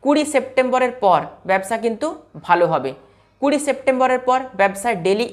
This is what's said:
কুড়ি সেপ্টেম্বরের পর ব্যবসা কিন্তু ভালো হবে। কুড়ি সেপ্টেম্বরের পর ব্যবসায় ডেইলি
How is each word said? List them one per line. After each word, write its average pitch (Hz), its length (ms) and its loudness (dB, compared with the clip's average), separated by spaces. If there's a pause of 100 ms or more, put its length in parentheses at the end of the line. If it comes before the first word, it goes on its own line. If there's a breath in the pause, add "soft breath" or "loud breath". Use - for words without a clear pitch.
কুড়ি 294 200 2 (100)
সেপ্টেম্বরের 254 600 0 (100)
পর 175 160 4 (300)
ব্যবসা 190 260 0 (100)
কিন্তু 226 220 -2 (400)
ভালো 175 260 4
হবে। 135 180 -2 (500 soft breath)
কুড়ি 285 260 2
সেপ্টেম্বরের 262 600 0
পর 262 120 2 (200)
ব্যবসায় 247 460 0
ডেইলি 214 280 2